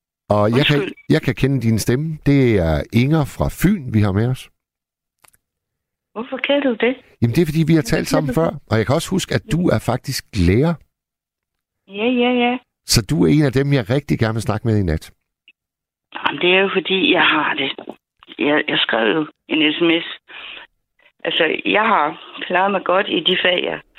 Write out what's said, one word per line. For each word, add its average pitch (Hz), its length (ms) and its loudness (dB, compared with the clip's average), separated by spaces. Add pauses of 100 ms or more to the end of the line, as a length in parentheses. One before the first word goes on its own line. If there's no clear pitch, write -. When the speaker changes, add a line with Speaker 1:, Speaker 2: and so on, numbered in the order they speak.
(280)
Speaker 1:
Og 104 220 2
jeg 120 160 2
kan, 147 100 2
Speaker 2:
Undskyld. - 180 -4 (140)
Speaker 1:
jeg 151 140 2
kan 135 120 -2
kende 135 260 0
din 113 180 2
stemme. 151 480 -2
Det 131 320 4
er 80 240 0 (100)
Inger 139 320 2
fra - 240 -4 (140)
Fyn, 165 320 0
vi 110 60 4
har 101 120 2
med 107 160 0
os. - 220 -6 (1600)
Speaker 2:
Hvorfor 254 240 -10
kan 285 260 0
du 269 120 0
det? 240 220 0 (260)
Speaker 1:
Jamen, 117 120 0
det 170 80 4
er, 175 40 4
fordi 156 200 0
vi 160 80 4
har 156 80 4
talt - 180 0
Speaker 2:
Hvorfor 175 40 -4 (100)
Speaker 1:
sammen 151 200 0
Speaker 2:
kan - 0 -
du 160 60 2
Speaker 1:
før, 165 100 2 (200)
og 110 80 2
jeg 110 80 0
kan 131 80 2
også 165 160 -2
huske, - 240 -2
at - 80 0 (100)
du 170 160 2
er 117 100 2
faktisk - 460 -4 (240)
lærer. 139 260 2 (1160)
Speaker 2:
Ja, 202 160 -6 (180)
ja, 247 80 2 (140)
ja. 247 140 0 (280)
Speaker 1:
Så - 240 0
du 165 140 2
er 165 40 4
en 151 160 4
af 131 80 2
dem, 139 200 2
jeg 123 180 0
rigtig 127 280 -2
gerne 110 160 0
vil 113 140 -6
snakke 107 200 -2
med 107 100 2
i 104 40 2
nat. 80 300 -4 (1040)
Speaker 2:
Jamen, - 280 -4
det 180 140 2
er 190 40 4
jo 196 120 0
fordi, 185 400 0
jeg 165 100 2 (120)
har 147 200 -2
det. 135 160 -6 (680)
Jeg, 147 300 0
jeg 151 100 -2
skrev 110 380 0
jo 151 100 -2 (220)
en 151 240 0
S 151 80 -4
M 170 100 2 (140)
S. - 40 -12 (1160)
Altså, 160 400 -2
jeg 202 180 0
har 196 240 2 (400)
klaret 190 260 0
mig 190 120 -4
godt 190 240 0
i 196 120 -2
de 180 220 0
fag, 180 220 0
jeg 82 160 -6 (180)